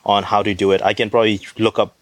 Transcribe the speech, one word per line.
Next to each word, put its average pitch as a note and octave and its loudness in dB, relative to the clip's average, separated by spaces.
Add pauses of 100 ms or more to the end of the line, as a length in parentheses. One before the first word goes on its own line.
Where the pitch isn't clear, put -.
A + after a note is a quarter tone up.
on G2+ 2
how G#2 0
to G#2 -2
do G2 2
it. F#2+ 2
I G#2 2
can G#2+ -4
probably A2 0 (180)
look A2 0
up G2+ -2